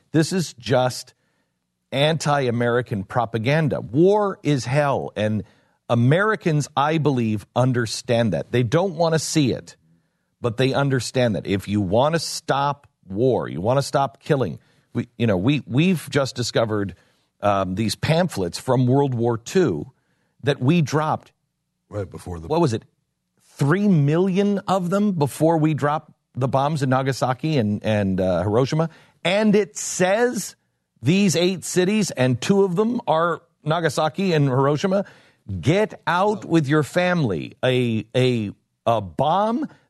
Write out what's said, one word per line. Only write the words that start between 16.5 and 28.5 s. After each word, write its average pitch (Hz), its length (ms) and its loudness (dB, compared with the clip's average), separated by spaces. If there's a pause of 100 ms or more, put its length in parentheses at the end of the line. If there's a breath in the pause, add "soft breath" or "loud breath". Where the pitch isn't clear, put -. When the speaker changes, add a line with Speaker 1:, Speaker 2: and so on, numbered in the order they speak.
Speaker 1:
um, 98 360 0
these 107 200 -2
pamphlets 151 640 -2
from 127 280 2
World 139 260 2
War 117 240 -2
Two 110 540 -2 (520)
that 143 160 -2
we 160 220 4
dropped. 147 500 -2 (560)
Speaker 2:
Right 95 220 -8
before 85 300 -12
the 80 80 -14
Speaker 1:
What 156 140 -2
was 139 120 2
it? 110 100 -6 (600)
Three 175 440 0
million 185 720 2 (100)
of 180 220 -2
them 202 240 0
before 156 440 0
we 156 160 2
dropped 147 380 -2 (240)
the 127 120 -2
bombs 139 360 0
in 131 60 0
Nagasaki 131 680 0
and, 104 260 0
and, 98 360 0
uh, 92 240 2
Hiroshima. 131 460 0 (340 soft breath)